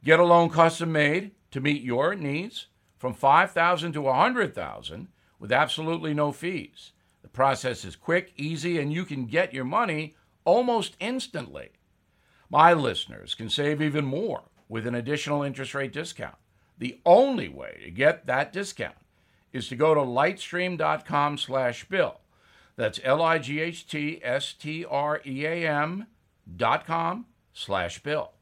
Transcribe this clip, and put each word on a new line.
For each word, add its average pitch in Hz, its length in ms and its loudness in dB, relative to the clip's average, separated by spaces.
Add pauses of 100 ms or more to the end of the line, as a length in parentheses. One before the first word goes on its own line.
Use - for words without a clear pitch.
Get 156 160 6
a 175 60 8
loan 170 240 8
custom-made 165 800 2 (200)
to 139 100 -6
meet 143 220 0
your 131 320 0
needs 165 520 -6 (300)
from 127 160 -6
five 156 380 6
thousand 170 420 0
to 139 160 -2
a 131 40 2
hundred 208 400 2
thousand 71 540 -10 (320)
with 107 140 -2
absolutely 160 600 0
no 147 200 0
fees. - 580 -10 (300)
The - 80 -20
process 131 560 0
is 92 100 -12
quick, 180 400 -2
easy, 160 440 -4
and 147 120 -2
you 170 140 -4
can 135 200 -6
get 156 280 0
your 131 100 -6
money 156 520 -2 (280)
almost 233 560 2
instantly. 160 680 -8 (840)
My 160 220 8
listeners 117 600 -4
can 110 140 -10
save 147 320 -2
even 151 220 0
more 147 400 -4 (240)
with 113 180 -6
an 120 100 -4
additional 143 480 -4
interest 135 300 -8
rate 139 200 -6
discount. 143 420 -10 (420)
The - 280 -8
only 208 420 6
way 62 380 -14
to 80 60 -14
get 135 340 2
that 131 260 -2
discount 180 460 -10 (560)
is 127 160 -8
to 131 80 -10
go 156 160 4
to 147 80 4
lightstream 175 760 -2
dot 156 280 -2
com 147 320 0
slash 131 480 -4
bill. 185 340 -2 (560)
That's 107 280 -2
L 135 180 2
I 165 160 4
G 147 240 -4
H 165 260 -8
T 151 340 -6
S 127 320 -4
T 156 300 -10
R 147 420 -4
E 139 200 -6
A 165 240 -2
M 160 380 -2 (460)
dot 117 320 0
com 165 420 -4 (260)
slash 92 500 -4
bill. 147 280 -4 (100)